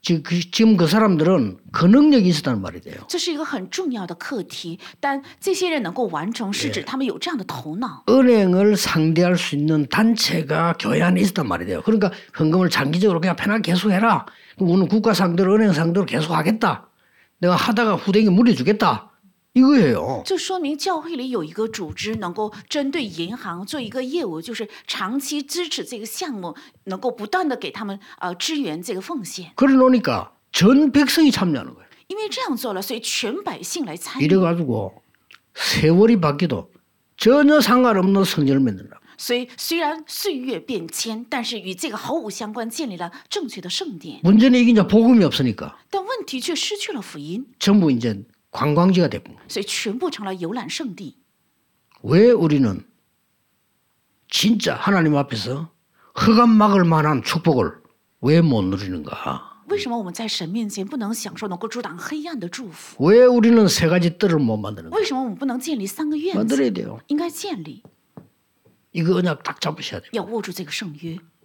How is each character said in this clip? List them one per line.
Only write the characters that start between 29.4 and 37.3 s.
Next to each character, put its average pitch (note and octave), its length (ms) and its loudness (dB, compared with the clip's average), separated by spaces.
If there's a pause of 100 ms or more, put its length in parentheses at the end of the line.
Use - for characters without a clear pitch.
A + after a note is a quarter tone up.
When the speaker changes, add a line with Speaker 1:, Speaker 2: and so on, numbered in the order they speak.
Speaker 1:
그 C4 100 2
래 C4+ 120 6
놓 B3+ 120 6
으 - 20 6
니 A#3+ 100 4
까 A2 260 -4 (240)
전 C4+ 400 6
백 C#4+ 160 4
성 E4 160 2
이 C#4 80 6
참 F3+ 200 0
여 G#2+ 100 -2
하 - 20 -14
는 - 80 -16
거 - 80 -20
예 - 40 -20
요. - 40 -20 (200)
Speaker 2:
因 G4 100 -10
为 G#4+ 120 -6
这 C5 120 -8
样 F4+ 160 -4
做 A3 160 -6
了， F3+ 80 -6
所 - 140 -8
以 A3+ 40 -8
全 B3 440 -6
百 F#3 200 -10
姓 D4+ 220 -6
来 D#3+ 100 -10
参 - 260 -8
与。 D3+ 40 2
Speaker 1:
이 D#3 40 2
래 F#3+ 80 4
가 F3 160 2
지 F3 120 -2
고 G#2+ 260 -4 (640)
세 - 340 0
월 G3+ 220 6
이 G#3+ 80 4
바 D3 160 0
뀌 F3 100 -2
어 D3+ 40 -4
도 A2 160 -6 (520)
전 C#4 300 6